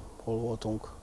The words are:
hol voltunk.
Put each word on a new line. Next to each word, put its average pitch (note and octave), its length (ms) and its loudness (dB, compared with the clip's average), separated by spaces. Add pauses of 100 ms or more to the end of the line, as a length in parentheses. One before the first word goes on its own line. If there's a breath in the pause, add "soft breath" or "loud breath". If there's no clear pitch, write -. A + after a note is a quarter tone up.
(240)
hol A2+ 140 2
voltunk. A2+ 520 2 (120)